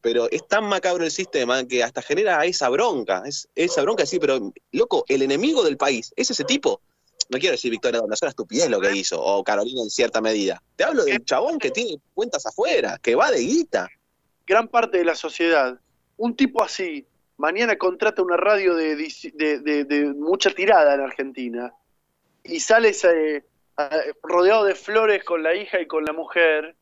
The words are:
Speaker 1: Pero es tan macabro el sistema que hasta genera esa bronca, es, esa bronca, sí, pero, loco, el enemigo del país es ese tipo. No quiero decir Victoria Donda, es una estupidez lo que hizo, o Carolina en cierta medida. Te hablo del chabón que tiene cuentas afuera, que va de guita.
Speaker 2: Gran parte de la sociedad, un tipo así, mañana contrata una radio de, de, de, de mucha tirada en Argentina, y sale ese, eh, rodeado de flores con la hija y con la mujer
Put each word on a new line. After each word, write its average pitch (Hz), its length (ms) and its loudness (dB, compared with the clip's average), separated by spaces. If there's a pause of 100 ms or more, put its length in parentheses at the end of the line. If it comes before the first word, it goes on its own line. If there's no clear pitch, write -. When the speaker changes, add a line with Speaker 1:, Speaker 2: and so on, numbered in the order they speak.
Speaker 1:
Pero 117 300 0
es 147 160 -4
tan 214 180 2
macabro 185 400 0
el 160 60 -2
sistema 131 560 -2
que 120 180 0
hasta 120 180 -6
genera 170 420 0
esa 175 240 0
bronca, 127 580 0
es, 143 300 -12
esa - 260 0
bronca, 185 240 0
sí, 175 120 -4
pero, 135 340 -2 (200)
loco, - 360 0
el 135 140 2
enemigo 208 400 0
del 147 140 2
país 139 400 -2
es - 140 -2
ese 156 140 -4
tipo. - 360 -2 (500)
No 131 80 -4
quiero 185 140 0
decir 123 200 -4
Victoria 117 280 -2
Donda, 107 140 -2
es - 80 -4
una 151 80 -2
estupidez 127 400 -2
lo 104 100 2
que 98 140 2
hizo, 90 260 -4
o 98 220 0
Carolina 110 400 -2
en 107 80 -6
cierta 113 300 0
medida. 104 420 -2 (140)
Te 175 80 0
hablo 269 200 0
del 202 200 0
chabón 269 340 -2
que - 140 -4
tiene 202 280 -6 (140)
cuentas 214 320 -6
afuera, 196 560 -2
que 120 140 2
va 247 160 4
de 156 80 2
guita. 220 480 -2 (580)
Speaker 2:
Gran 220 220 2
parte 226 300 0
de 175 60 2
la 165 120 2
sociedad, 151 600 0 (400)
un 233 200 -4
tipo 262 260 0
así, 165 420 -6 (320)
mañana 202 400 0
contrata 196 460 0
una 180 140 0
radio 185 400 2
de, 156 180 0 (400)
de, 151 240 0
de, 147 260 0
de 147 200 2 (100)
mucha 175 360 2
tirada 180 440 4
en 139 60 0
Argentina, 127 760 -8 (680)
y 165 160 -6
sale 220 300 6
ese, 160 460 2
eh, 143 80 -10 (800)
rodeado 185 420 4
de 190 120 2
flores 214 480 0
con 170 180 -4
la 160 140 0
hija 202 240 -4
y 165 80 -8
con 160 160 -2
la 156 80 -4
mujer 160 680 0